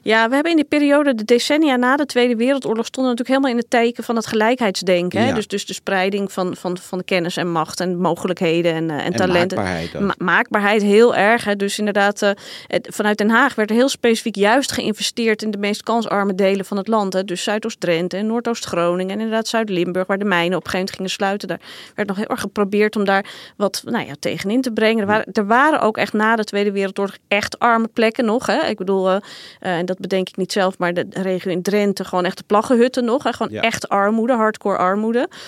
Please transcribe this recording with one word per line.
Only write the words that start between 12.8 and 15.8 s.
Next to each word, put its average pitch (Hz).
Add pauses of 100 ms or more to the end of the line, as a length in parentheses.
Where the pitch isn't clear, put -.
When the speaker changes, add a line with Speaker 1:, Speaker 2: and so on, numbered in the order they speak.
Speaker 1:
vanuit 208
Den 214
Haag 240
werd 214
er 220
heel 254
specifiek 226
juist 214
geïnvesteerd 220
in 220
de 202
meest 208